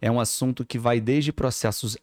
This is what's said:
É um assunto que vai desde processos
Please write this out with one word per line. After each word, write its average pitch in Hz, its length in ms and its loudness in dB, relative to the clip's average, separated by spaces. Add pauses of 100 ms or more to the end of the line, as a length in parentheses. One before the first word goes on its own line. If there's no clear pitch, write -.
É 113 80 2
um 117 100 4
assunto 123 460 0
que 120 140 -4
vai 120 200 2
desde 139 320 2
processos 117 720 -2